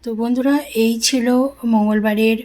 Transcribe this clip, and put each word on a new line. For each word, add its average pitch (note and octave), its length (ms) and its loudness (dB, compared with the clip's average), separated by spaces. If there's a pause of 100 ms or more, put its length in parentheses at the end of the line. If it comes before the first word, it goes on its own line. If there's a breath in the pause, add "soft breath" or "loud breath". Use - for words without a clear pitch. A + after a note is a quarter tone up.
তো A3+ 120 -10
বন্ধুরা, B3 440 0 (160)
এই A3+ 260 0
ছিল B3 460 2 (180)
মঙ্গলবারের G#3+ 800 2